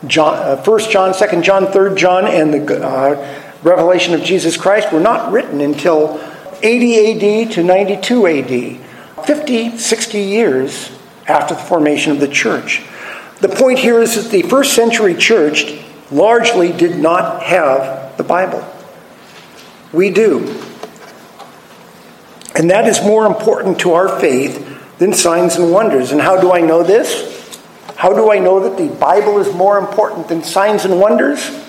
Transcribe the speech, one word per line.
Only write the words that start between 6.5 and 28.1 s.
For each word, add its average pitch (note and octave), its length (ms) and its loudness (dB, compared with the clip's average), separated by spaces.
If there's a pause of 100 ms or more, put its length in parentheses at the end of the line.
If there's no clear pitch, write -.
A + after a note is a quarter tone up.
eighty A#3+ 340 2
A A3 240 2
D G#3+ 340 0
to E3+ 100 0
ninety-two G3 640 2
A D3+ 140 0
D, B2 380 -6 (460)
fifty, A#3 520 -2
sixty - 420 -4
years F#3+ 720 -2 (360)
after D#3 280 0
the - 60 -12
formation D3+ 500 0
of C#3 80 0
the C#3 80 0
church. - 560 -4 (580)
The G3 80 2
point B3+ 300 2
here A#3 220 2
is A3+ 140 0
that G#3 140 -6
the F#3+ 140 0
first C4+ 300 2
century A3+ 420 2
church D#3 600 0 (360)
largely G3 600 2
did E3 260 0
not E3 460 0
have C3+ 760 -2
the - 60 -6
Bible. F3 420 -4 (1300)
We F#3 160 2
do. F3+ 460 0 (2000)
And E3+ 160 2
that A3+ 160 4
is G3+ 160 0
more G#3+ 220 2
important - 560 -2
to F3+ 120 2
our F#3 260 0
faith C#3 460 -2 (320)
than F#3+ 160 2
signs F3 420 0
and F3 160 2
wonders. E3+ 400 2
And D3 80 2
how F#3 220 2
do F#3 100 4
I F3 100 4
know E3 200 4
this? - 760 -2 (360)
How F#3 180 2